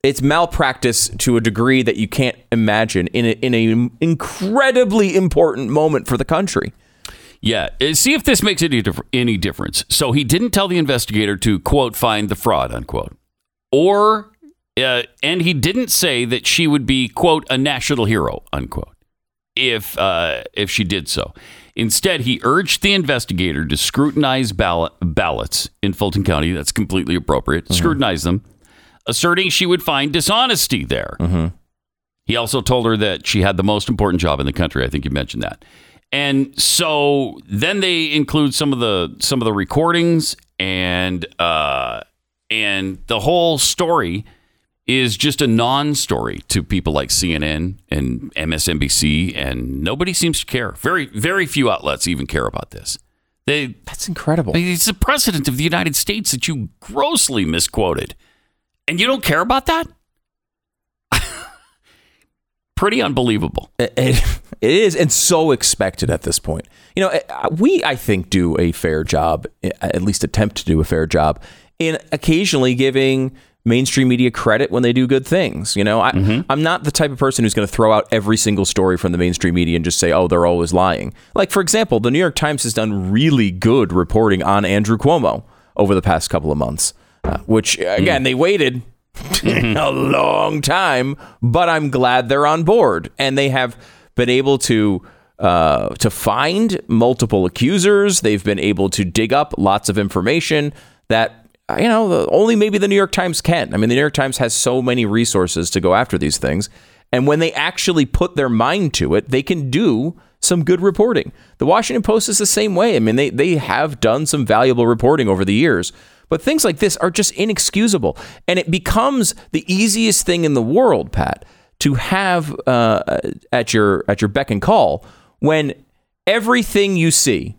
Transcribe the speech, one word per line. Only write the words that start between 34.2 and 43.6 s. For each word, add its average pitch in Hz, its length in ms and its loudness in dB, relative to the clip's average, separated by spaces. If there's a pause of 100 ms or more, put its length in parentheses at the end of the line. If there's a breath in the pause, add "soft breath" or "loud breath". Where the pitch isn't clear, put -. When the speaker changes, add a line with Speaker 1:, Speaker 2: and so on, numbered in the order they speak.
Speaker 2:
in 67 40 -2
the 69 60 -2
country. 71 320 -2
I 64 60 -2
think 69 160 -4
you 69 60 -4
mentioned 65 320 -6
that. - 200 -10 (480 soft breath)
And 139 480 -2
so 143 880 0
then 160 340 -2
they 170 300 -2
include 147 440 0
some 143 180 0
of 123 60 -4
the, 95 400 -2
some 135 220 -2
of 113 40 -2
the 110 80 0
recordings, 165 840 0 (240)
and, 92 640 -2 (160)
uh, 69 640 -2 (480)
and 98 560 -4
the 113 140 -4
whole 165 400 0
story 110 640 -2 (640 soft breath)